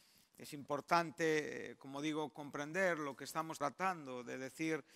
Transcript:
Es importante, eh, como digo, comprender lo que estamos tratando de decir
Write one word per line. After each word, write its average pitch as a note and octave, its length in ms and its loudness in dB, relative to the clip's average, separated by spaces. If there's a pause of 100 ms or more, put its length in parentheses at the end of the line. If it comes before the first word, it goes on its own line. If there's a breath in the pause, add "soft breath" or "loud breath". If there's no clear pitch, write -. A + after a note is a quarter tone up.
(380 soft breath)
Es - 160 -12
importante, D3+ 1160 2
eh, A2+ 40 -12
como C#3 260 -8
digo, D3+ 320 -2
comprender D#3 640 0
lo C#3+ 180 -4
que C#3 100 -10
estamos D#3+ 340 -4
tratando C#3+ 640 -2
de B2+ 140 -6
decir D3+ 460 -2 (120)